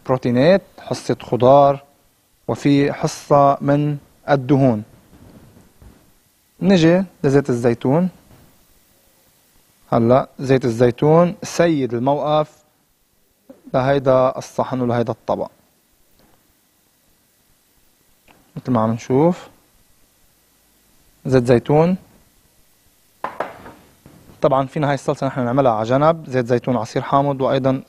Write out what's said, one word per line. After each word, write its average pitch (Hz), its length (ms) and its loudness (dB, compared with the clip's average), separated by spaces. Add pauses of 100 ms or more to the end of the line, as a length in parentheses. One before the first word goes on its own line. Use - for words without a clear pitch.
بروتينات، 131 560 0 (160)
حصة - 440 -6
خضار، 139 600 4 (640)
وفي 143 440 0
حصة 143 680 0
من 143 380 -2 (320)
الدهون. 131 520 0 (1800)
نجي 180 420 4 (200)
لزيت 139 260 2
الزيتون. 127 580 0 (1800)
هلا 123 360 2 (100)
زيت 131 260 0
الزيتون 139 800 2
سيد 147 520 -2
الموقف 147 680 -4 (1120)
لهيدا 131 640 0
الصحن 127 420 -8
ولهيدا 120 320 -2
الطبق. - 380 -6 (3000)
مثل - 160 -8
ما 117 80 0
عم 110 100 0
نشوف 135 580 -2 (1800)
زيت 131 200 2
زيتون. 147 500 2 (2500)
طبعا 139 240 0
فينا 143 220 -4
هاي 143 60 -2
الصلصة 139 320 -6
نحن 131 180 -6
نعملها 127 280 2
على 110 160 -4
جنب، 151 400 0
زيت 127 180 -2
زيتون، 123 300 -2
عصير 113 260 -6
حامض، 139 380 0
وأيضا 131 480 -2